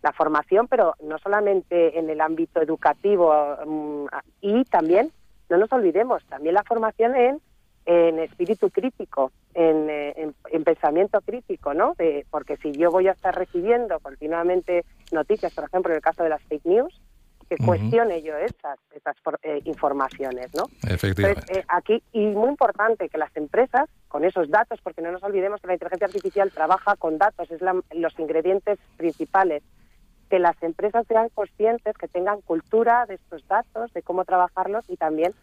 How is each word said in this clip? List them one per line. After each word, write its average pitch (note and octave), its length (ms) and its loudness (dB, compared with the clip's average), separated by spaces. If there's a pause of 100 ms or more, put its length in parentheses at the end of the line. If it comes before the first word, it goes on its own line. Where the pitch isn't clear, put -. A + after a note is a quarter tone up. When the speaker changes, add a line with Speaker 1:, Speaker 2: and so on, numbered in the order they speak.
Speaker 1:
La D3+ 120 0
formación, D#3+ 540 2
pero G3 360 2
no D#3 160 -8
solamente F#3 800 2
en D#3+ 100 -4
el D#3 120 -2
ámbito D#3+ 400 -2
educativo, E3+ 680 2 (320)
mm, D3+ 420 -6 (360)
y G#3+ 240 2
también, F#3 460 2 (380)
no E3+ 80 4
nos G#3+ 140 4
olvidemos, G#3+ 580 2
también D3+ 260 -2
la G3+ 80 2
formación A3+ 520 0
en, C4+ 240 4 (460)
en E3+ 340 4
espíritu F3 520 -2
crítico, - 600 -4 (220)
en, D#3 360 2
eh, D3 280 -6
en, D#3 160 -8 (180)
en E3 120 -2
pensamiento E3+ 580 2
crítico, G3 540 -6
¿no? A#3+ 240 2
De, D3 320 0
porque D3 260 -6
si D3+ 140 -6
yo D#3+ 180 2
voy F#3 200 4
a - 20 2
estar F#3 240 -2
recibiendo F#3 640 -2
continuamente E3+ 840 -2 (280)
noticias, E3 420 -2
por D3+ 120 -8
ejemplo, F3+ 260 -2
en D#3 60 0
el D3 40 -4
caso E3+ 220 0
de D#3+ 60 2
las D3+ 140 -4
fake - 220 -8
news, A#3 340 0 (500)
que F3 60 -4
Speaker 2:
Ujú. A#2+ 100 -2
Speaker 1:
cuestione F3 580 2
yo D#3 120 -8
esas, D3+ 420 -8 (160)
esas C#3+ 300 -8
for-, D3+ 180 -4
eh, D3 220 -6
informaciones, C3+ 920 -4
¿no? E3+ 120 -2 (240)
Speaker 2:
Efectivamente. G2 500 0
Speaker 1:
Entonces, - 240 -6
eh, - 60 -12
aquí, F#3+ 420 0
y G#3+ 140 0
muy G#3+ 240 2
importante A3 580 0
que D#3 100 -8
las D3+ 200 -4
empresas, A#3+ 500 0 (220)
con D3 160 -2
esos F3+ 240 0
datos, G#3+ 340 0
porque E3+ 180 -10
no E3+ 120 -6
nos F3+ 100 -12
olvidemos G3+ 380 -2
que F3+ 60 -14
la F#3 80 0
inteligencia F3+ 320 -4
artificial G3 440 -2
trabaja F#3 460 0
con D#3+ 200 -2
datos, F3+ 320 0
es E3 120 -10
la, F#3 120 0 (200)
los E3 260 -4
ingredientes E3+ 600 -2 (180)
principales, E3 680 -2 (680)
que F#3+ 100 2
las E3+ 220 0
empresas G#3 460 -2
sean A3+ 260 2
conscientes, G#3+ 640 -2
que E3 120 -10
tengan G3 320 -4
cultura A#3 640 0
de G#3 80 -14
estos - 340 -18
datos, A#3 460 -4
de E3+ 80 -8
cómo F3+ 240 -4
trabajarlos F#3 640 0
y F3+ 80 -8
también D#3+ 460 -2